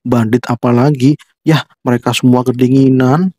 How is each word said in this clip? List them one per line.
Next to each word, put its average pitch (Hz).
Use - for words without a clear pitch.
Bandit 120
apalagi. 127
Yah, 156
mereka 120
semua 123
kedinginan. 131